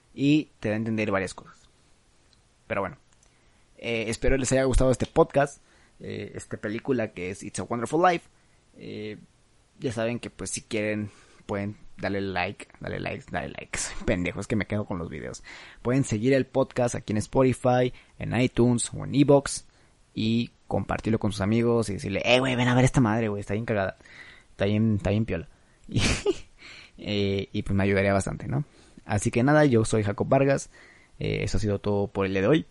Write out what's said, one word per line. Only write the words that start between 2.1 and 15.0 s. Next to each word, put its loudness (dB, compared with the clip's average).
Pero -4
bueno, -6
eh, -4
espero 2
les -2
haya 4
gustado 4
este 2
podcast, 2
eh, -10
esta -12
película -4
que -8
es -10
It's -10
a -6
Wonderful -2
Life. 2
Eh, -12
ya -4
saben -2
que, -10
pues, -10
si -8
quieren -4
pueden -6
darle -4
like, -4
darle -8
likes, -8
darle -6
likes. -10
<laughs> -8
Pendejo, -2
es -8
que -2
me 0
quedo -4
con -8
los -8